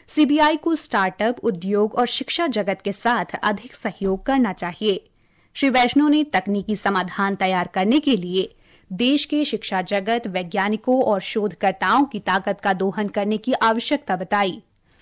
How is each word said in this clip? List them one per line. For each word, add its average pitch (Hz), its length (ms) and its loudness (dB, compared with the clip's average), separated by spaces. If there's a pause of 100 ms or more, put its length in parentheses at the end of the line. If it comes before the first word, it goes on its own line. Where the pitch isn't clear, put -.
(160)
सीबीआई 302 420 4
को 330 180 0
स्टार्टअप, 214 680 -2
उद्योग 202 520 0
और 240 120 2
शिक्षा - 400 -4
जगत 196 360 -2
के 196 80 -4
साथ 220 340 -2 (180)
अधिक 208 320 -4
सहयोग 190 500 -4
करना 254 280 2
चाहिए। 185 560 -4 (440)
श्री 277 160 0
वैष्णव 247 380 4
ने 302 160 4
तकनीकी 202 520 -2
समाधान 196 600 0
तैयार 185 380 0
करने 214 260 4
के 269 180 2
लिए 180 380 -4 (380)
देश 254 320 0
के 294 200 0
शिक्षा 202 360 -4
जगत, 202 460 -2
वैज्ञानिकों 202 760 0
और 202 180 2
शोधकर्ताओं 202 840 0
की 214 140 -8
ताकत 196 440 -2
का 196 100 2
दोहन 190 340 -2
करने 208 300 -2
की 254 160 -2
आवश्यकता 226 600 0
बताई। 190 460 -2 (400)